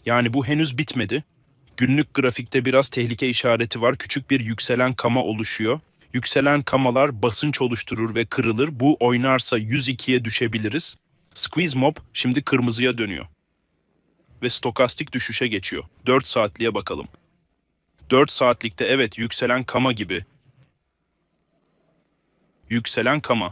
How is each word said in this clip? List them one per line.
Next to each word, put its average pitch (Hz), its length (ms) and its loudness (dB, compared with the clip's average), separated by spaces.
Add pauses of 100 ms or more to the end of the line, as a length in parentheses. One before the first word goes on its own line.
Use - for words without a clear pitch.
Yani 120 280 2
bu 135 120 0
henüz 147 320 0
bitmedi. 127 460 -2 (540)
Günlük 135 360 2
grafikte 127 520 0
biraz 131 240 4
tehlike 120 400 -2
işareti 117 520 0
var. 120 160 2
Küçük - 320 -6
bir 135 100 2
yükselen 123 540 0
kama 120 300 0
oluşuyor. 110 560 -2 (340)
Yükselen 143 480 2
kamalar 131 600 2
basınç 127 400 0
oluşturur 113 540 -2
ve 117 100 0
kırılır. 120 540 0
Bu 139 200 6
oynarsa 123 580 2
yüz 120 320 -2
ikiye 123 360 0
düşebiliriz. 110 680 -4 (380)
Squeeze 151 460 -2
Mob 147 160 2 (180)
şimdi - 280 0
kırmızıya 123 560 0
dönüyor. 98 280 -6 (1160)
Ve 123 60 -2
stokastik 127 640 -2
düşüşe 110 340 -4
geçiyor. 92 360 -6 (220)
Dört 131 220 2
saatliğe 113 460 0
bakalım. 92 340 -6 (1000)
Dört 135 220 6
saatlikte 120 540 0
evet, 123 320 0
yükselen 120 460 -2
kama 127 280 0
gibi. 95 340 -6 (2500)
Yükselen 117 500 0
kama. 113 320 -2